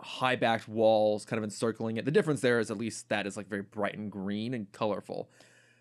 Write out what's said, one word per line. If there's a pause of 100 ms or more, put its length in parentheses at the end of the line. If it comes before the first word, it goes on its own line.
high-backed
walls
kind
of
encircling
it.
The
difference
there
is
at
least
that
is,
like,
very
bright
and
green
and
colorful. (500)